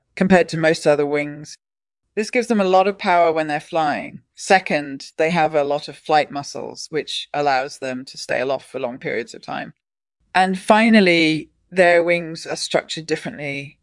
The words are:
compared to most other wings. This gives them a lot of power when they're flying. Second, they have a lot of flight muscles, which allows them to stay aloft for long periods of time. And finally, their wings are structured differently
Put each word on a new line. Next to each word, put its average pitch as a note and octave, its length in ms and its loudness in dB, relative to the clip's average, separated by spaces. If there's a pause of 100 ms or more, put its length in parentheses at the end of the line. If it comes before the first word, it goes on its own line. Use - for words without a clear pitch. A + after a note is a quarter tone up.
(140)
compared F#3 360 4
to E3 60 -6
most D#3+ 300 2
other D3 200 4
wings. D3 500 -6 (580)
This G#3+ 160 -4
gives A#3+ 160 -2
them A3 140 0
a G3 40 2
lot F#3 220 4
of G3 100 -2
power F3 360 2
when D#3 160 -2
they're D3+ 120 -4
flying. D3+ 600 -4 (120)
Second, D3 840 -2
they D#3+ 120 2
have D#3 240 0
a D3 100 2
lot C#3+ 240 -4
of D3+ 80 -16
flight D3+ 340 0
muscles, - 600 -12
which - 440 -8
allows C#3+ 440 -2
them C3 260 -8
to - 140 -20
stay - 220 -4
aloft C3 280 -6
for - 100 -12
long C3 200 -8
periods A#2+ 360 -8
of - 80 -20
time. - 320 -12 (580)
And F#3 240 0
finally, F#3 960 4 (180)
their F3 360 4
wings E3+ 420 -4
are - 80 -8
structured - 520 -6
differently C#3+ 760 -8